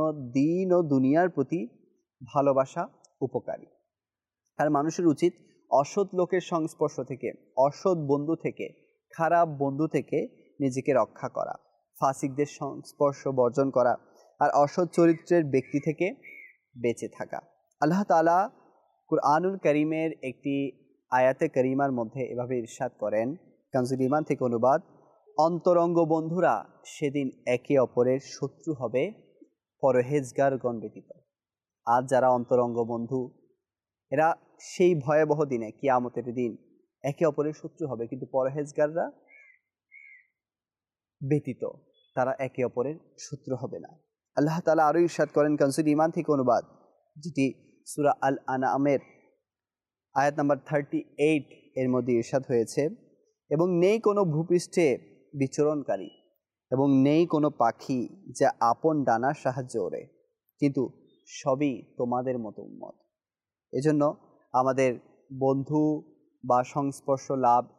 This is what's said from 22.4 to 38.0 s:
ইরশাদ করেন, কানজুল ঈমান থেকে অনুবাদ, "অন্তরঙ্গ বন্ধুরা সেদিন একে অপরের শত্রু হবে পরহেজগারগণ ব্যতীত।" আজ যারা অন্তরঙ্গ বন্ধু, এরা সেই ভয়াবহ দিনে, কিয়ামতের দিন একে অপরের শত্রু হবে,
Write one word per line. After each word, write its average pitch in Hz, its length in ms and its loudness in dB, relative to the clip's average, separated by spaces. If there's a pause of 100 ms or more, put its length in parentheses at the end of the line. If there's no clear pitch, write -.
ইরশাদ 120 400 -8
করেন, 110 380 -2 (360)
কানজুল 127 280 0
ঈমান 143 240 0
থেকে 135 200 -2
অনুবাদ, 123 380 2 (560)
"অন্তরঙ্গ 170 680 2
বন্ধুরা 160 600 0 (200)
সেদিন 139 460 -4 (160)
একে 127 320 0
অপরের 127 440 2
শত্রু - 520 -10
হবে 127 380 -4 (680)
পরহেজগারগণ 131 1000 0
ব্যতীত।" 101 320 -16 (760)
আজ 127 220 2
যারা 127 200 4
অন্তরঙ্গ 120 560 2
বন্ধু, 120 680 -8 (580)
এরা 156 260 2 (240)
সেই 180 340 2
ভয়াবহ 151 500 2
দিনে, 113 260 -4
কিয়ামতের 123 540 -2
দিন 120 320 -4 (480)
একে 143 220 -2
অপরের 151 260 -2
শত্রু 165 360 -12
হবে, 117 180 -8